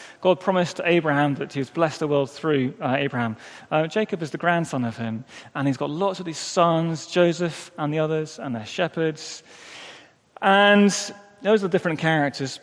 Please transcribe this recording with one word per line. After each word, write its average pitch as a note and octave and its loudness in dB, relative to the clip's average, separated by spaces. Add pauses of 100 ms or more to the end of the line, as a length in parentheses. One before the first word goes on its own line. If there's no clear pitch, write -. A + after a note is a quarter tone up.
(200)
God F3+ 2
promised F#3 0
to - -6
Abraham D3 2
that - -8
he C#3 -4
would B2+ -8
bless E3 0
the D#3 -2
world C#3+ 0
through, C#3 -2
uh, C3+ 0
Abraham. A#2+ -4 (340)
Uh, D#3 0
Jacob G3+ -4
is D3+ -8
the E3+ -8
grandson E3 0
of A2+ -6
him, A2+ -6 (320)
and C#3+ -2
he's C3 0
got C#3+ -4
lots F#3 -4
of F3+ -10
these D#3+ -10
sons, E3 0
Joseph E3+ 0
and D3 -4
the D#3+ 0
others, D#3 -2
and C3+ -8
their A2 -8
shepherds. - -4 (1000)
And G3+ 6 (520)
those G3+ 4
are F#3 0
different E3 0
characters. D3 0